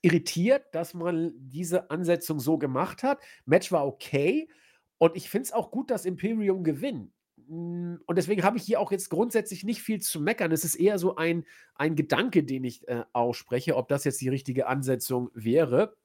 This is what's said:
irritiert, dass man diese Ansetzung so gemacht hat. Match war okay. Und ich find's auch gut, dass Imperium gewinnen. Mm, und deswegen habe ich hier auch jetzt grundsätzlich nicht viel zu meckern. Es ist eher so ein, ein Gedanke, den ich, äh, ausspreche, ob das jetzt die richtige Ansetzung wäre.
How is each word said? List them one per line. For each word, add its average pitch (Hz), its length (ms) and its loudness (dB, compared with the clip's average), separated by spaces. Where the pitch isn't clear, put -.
irritiert, 180 680 4
dass 165 200 -4
man 170 460 -2
diese 160 520 -4
Ansetzung 170 480 -2
so 147 200 0
gemacht 131 440 -2
hat. 277 160 0
Match 175 260 4
war 147 140 2
okay. 156 640 0
Und 165 180 6
ich - 140 -10
find's 240 200 -2
auch 220 200 -2
gut, 254 200 -6
dass 214 140 -2
Imperium 190 580 0
gewinnen. 147 520 -2
Mm, 175 460 -6
und 170 120 0
deswegen 180 260 0
habe 208 160 2
ich - 60 -6
hier - 160 0
auch 196 120 -2
jetzt 190 160 -4
grundsätzlich 214 560 -2
nicht 220 160 -4
viel 214 180 -2
zu - 220 -6
meckern. 165 320 0
Es 156 100 0
ist 151 120 -2
eher 196 240 4
so 180 180 0
ein, 165 300 0
ein 156 220 0
Gedanke, 151 480 2
den 131 200 -4
ich, - 220 -8
äh, 120 180 -4
ausspreche, 120 600 0
ob 127 120 -2
das 139 160 0
jetzt 135 160 -2
die 131 80 -2
richtige 131 380 -2
Ansetzung 127 680 -2
wäre. 127 720 2